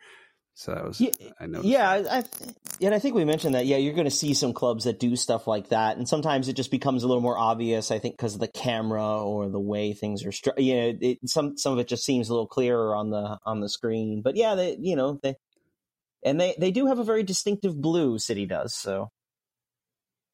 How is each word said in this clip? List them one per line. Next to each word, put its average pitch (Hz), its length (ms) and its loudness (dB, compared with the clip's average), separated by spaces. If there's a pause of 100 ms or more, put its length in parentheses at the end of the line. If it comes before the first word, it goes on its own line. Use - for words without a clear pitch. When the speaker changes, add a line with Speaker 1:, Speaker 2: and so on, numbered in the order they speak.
(540)
Speaker 1:
So - 200 -10
that - 100 -6
was, - 160 -6
Speaker 2:
Yeah, 247 100 2 (300)
Speaker 1:
I 165 60 -12
noticed 165 240 -2
Speaker 2:
yeah, 202 320 4
Speaker 1:
that. - 100 -6
Speaker 2:
I, 254 60 0
I, 247 60 -2 (580)
and 202 120 4
I 208 40 2
think 247 160 0
we 185 100 4
mentioned 151 300 2
that. 127 100 2
Yeah, 135 140 4
you're 143 160 0
gonna 165 160 2
see 147 240 0
some 131 180 0
clubs 117 320 -2
that 113 140 0
do 123 180 2
stuff 117 300 -2
like 107 220 0
that, 110 280 2
and 120 100 -6
sometimes 143 420 0
it 131 60 -2
just 123 180 -4
becomes 131 300 2
a 123 40 0
little 123 160 4
more 120 160 2
obvious, 113 520 0
I 110 80 0
think, - 200 -6
'cause 110 160 -2
of 98 60 -10
the 110 80 -2
camera 110 760 -2
or 104 240 -2
the 98 120 -2
way 104 340 -2
things 104 300 -6
are 98 60 -6
stru-, - 320 -2
you 131 120 4
know, 117 260 2
it, 123 180 0 (120)
some, 143 260 -2
some 139 160 0
of 127 60 2
it 123 100 -2
just - 160 -4
seems 123 240 2
a 117 40 -4
little 117 160 0
clearer 120 460 2
on 107 160 -2
the, 104 360 -4
on 110 140 -2
the 104 100 -4
screen. 110 520 -2
But 135 140 0
yeah, 220 180 4
they, 180 240 0
you 165 180 0
know, 139 260 0
they, 135 140 -2 (880)
and 143 140 2
they, 180 200 2
they 185 140 2
do 262 160 2
have 254 100 2
a 240 60 -2
very 220 180 2
distinctive 190 580 -2
blue, 151 380 2
City 101 260 -2
does, 87 300 -4
so. 101 360 -4 (1200)